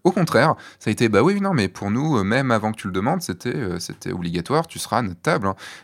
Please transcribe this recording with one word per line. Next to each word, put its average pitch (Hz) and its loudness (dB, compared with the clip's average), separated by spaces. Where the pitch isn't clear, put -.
Au 185 6
contraire, 156 4
ça - -6
a 107 4
été, « 117 2
Bah 101 6
oui, 196 2
non, 196 -2
mais 123 2
pour - -6
nous, 139 0
euh, 101 2
même 123 0
avant 110 0
que 107 -6
tu - -8
le 95 -4
demandes, 127 -2
c'était, - -6
euh, 95 -4
c'était - -10
obligatoire, 87 -2
tu - -16
seras - -2
à 123 2
notre 92 -6
table, 101 0
hein. » 95 -2